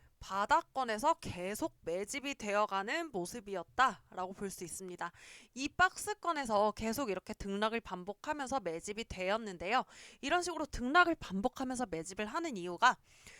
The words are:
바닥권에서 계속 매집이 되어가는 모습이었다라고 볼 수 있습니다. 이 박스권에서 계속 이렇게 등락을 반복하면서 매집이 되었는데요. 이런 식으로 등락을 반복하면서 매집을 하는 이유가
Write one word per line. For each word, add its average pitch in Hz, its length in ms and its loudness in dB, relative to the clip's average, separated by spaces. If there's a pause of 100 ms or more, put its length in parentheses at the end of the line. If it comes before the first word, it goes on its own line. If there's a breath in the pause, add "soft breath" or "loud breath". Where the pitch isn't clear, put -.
(220 soft breath)
바닥권에서 240 960 2
계속 196 680 -4
매집이 233 540 -4
되어가는 208 760 0
모습이었다라고 190 1200 0
볼 196 160 -8
수 - 140 -10
있습니다. 175 480 -8 (440 loud breath)
이 269 120 -4
박스권에서 294 1040 2
계속 226 380 -2
이렇게 185 240 -6
등락을 208 480 -2
반복하면서 247 800 -4
매집이 190 440 -6
되었는데요. 196 800 0 (380 loud breath)
이런 330 200 2
식으로 320 260 -2
등락을 320 480 4
반복하면서 247 720 -2
매집을 185 400 -6
하는 233 280 -2
이유가 180 400 4 (440 loud breath)